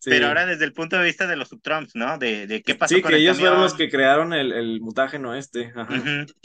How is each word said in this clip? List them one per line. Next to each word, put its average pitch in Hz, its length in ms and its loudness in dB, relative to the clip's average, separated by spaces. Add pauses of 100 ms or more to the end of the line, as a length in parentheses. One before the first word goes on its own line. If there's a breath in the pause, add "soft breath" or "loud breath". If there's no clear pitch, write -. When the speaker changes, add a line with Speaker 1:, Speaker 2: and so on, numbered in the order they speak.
Speaker 1:
pero 147 200 4
Speaker 2:
sí. - 20 2
Speaker 1:
ahora 165 160 2
desde 160 200 -2
el - 80 -4
punto 165 240 -4
de 175 80 2
vista 175 220 -2
de 170 100 -2
los 131 160 -8
Utroms, 147 420 -6
¿no? 127 220 -4
De, 107 300 -4
de 107 160 -6
qué 135 120 0
pasó 170 240 2
Speaker 2:
Sí, 180 40 2
Speaker 1:
con 160 120 2
Speaker 2:
que - 0 -
Speaker 1:
el 151 80 6
Speaker 2:
ellos 185 160 4
fueron 185 200 4
Speaker 1:
camión. - 20 6
Speaker 2:
los 175 120 2
que 151 160 -2
crearon 143 440 4
el, 135 200 0
el 113 280 -2
mutágeno 131 540 -4
este, 120 400 -8
ajá. 123 340 -6
Speaker 1:
Ujú. 147 160 -4 (200)